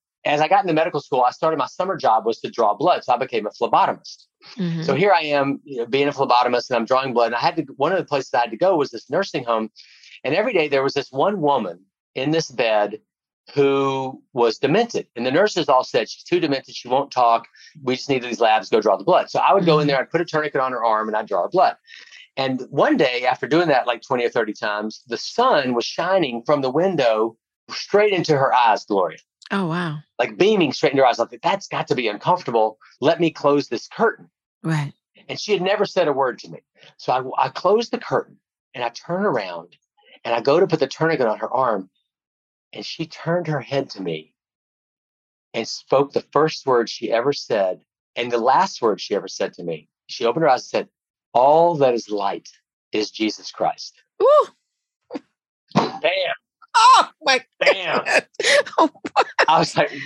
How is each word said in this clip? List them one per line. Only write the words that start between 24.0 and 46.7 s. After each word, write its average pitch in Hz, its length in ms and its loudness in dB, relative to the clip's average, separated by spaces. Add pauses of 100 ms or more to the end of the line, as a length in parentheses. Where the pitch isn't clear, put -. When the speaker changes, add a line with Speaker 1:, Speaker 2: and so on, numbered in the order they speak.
Speaker 1:
twenty 123 220 -2
or 117 60 0
thirty 107 240 -2
times, 107 520 -6
the 117 120 -8
sun 160 560 0
was 117 100 -2
shining 160 600 -2
from 143 160 0
the 131 80 -2
window 127 640 0 (340)
straight 208 440 0
into 160 220 0
her 135 180 2
eyes, 117 320 2
Gloria. 92 320 -2 (320)
Speaker 2:
Oh, 196 160 -2
wow. 160 320 -6 (200)
Speaker 1:
Like, - 200 -4
beaming 180 340 4
straight 135 200 0
into 135 100 4
her 127 60 6
eyes. 113 100 2
Like, 117 240 -4
"That's 196 260 -2
got 147 200 -6
to 147 60 0
be 123 140 -2
uncomfortable. 117 720 0 (240)
Let 160 180 2
me 165 100 2
close 143 380 0
this 117 200 -8
curtain." - 420 -4 (320)
Speaker 2:
Right. 151 320 -4 (340)
Speaker 1:
And 127 100 -10
she - 140 -4
had 185 100 0
never 196 220 0
said 170 240 0
a 147 60 0
word 127 260 -2
to 85 100 -20
me. 82 100 -18 (360)
So - 160 -4 (240)
I, - 80 0
I 127 60 -2
closed 220 400 0
the 233 80 -4
curtain, - 400 -4 (360)
and 131 80 -8
I 120 60 -4
turn 180 380 -6
around, 90 500 -6 (480)
and 117 100 -2
I 120 60 0
go 139 180 4
to 190 80 4
put 160 140 -2
the 139 60 2
tourniquet 156 400 0
on 107 120 -2
her 107 140 -6
arm, 117 360 -2 (840)
and 107 120 -14
she - 220 -10
turned 165 400 -4
her 151 140 -4
head 135 300 -4
to 98 120 -12
me 80 320 -8 (1160)
and 113 160 -6
spoke - 440 -2
the - 200 -4
first 156 340 0
word 120 240 2